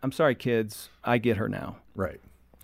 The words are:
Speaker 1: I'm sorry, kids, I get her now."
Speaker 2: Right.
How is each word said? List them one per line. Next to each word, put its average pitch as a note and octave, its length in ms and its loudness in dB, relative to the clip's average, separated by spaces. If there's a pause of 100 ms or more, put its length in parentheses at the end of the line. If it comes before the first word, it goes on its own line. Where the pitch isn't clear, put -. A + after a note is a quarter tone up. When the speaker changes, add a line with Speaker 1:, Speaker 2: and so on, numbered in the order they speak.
Speaker 1:
I'm C3+ 100 -2
sorry, D3 220 4
kids, A2+ 560 -2 (140)
I A#2+ 120 4
get A2+ 220 2
her A2 100 -2
now." G2 280 -6 (180)
Speaker 2:
Right. - 260 -4 (440)